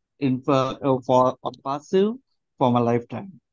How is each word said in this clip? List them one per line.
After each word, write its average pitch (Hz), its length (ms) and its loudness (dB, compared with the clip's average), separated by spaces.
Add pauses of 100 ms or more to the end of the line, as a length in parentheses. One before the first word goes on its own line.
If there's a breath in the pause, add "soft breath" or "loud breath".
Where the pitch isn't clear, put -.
(200)
in 131 240 -2
for, 131 400 0
uh, 131 240 0
for 127 380 2
Anpasu 190 720 -4 (400)
for 127 140 2
my 120 80 2
lifetime. 117 600 -4 (120)